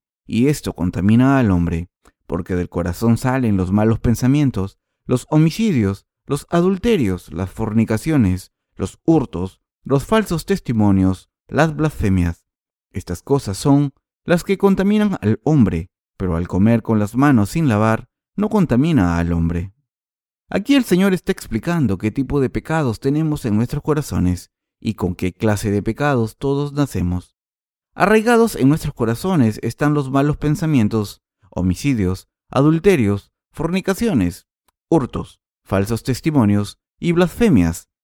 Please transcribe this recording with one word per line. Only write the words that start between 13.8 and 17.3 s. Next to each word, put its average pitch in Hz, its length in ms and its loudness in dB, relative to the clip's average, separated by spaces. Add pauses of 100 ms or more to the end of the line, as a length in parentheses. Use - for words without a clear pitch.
las 170 200 0
que 196 140 -2
contaminan 196 640 2
al 214 240 0
hombre, 95 460 2 (260)
pero 90 200 -2
al 87 100 -4
comer 110 360 2
con 110 160 0
las 104 180 -4
manos 127 340 4